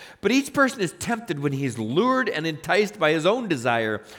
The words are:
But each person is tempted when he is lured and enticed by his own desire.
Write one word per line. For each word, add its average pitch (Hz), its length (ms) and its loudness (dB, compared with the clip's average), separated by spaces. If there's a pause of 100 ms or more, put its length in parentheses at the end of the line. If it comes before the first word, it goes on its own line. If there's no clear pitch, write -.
(200)
But 202 140 2
each 277 200 2
person 269 280 2
is 170 180 -2
tempted 220 400 -4
when 143 140 0
he 139 120 -2
is 113 120 -4
lured 220 500 2
and 156 180 -4
enticed 175 540 0
by 156 120 4
his 160 140 2
own 233 220 2
desire. 117 540 0 (180)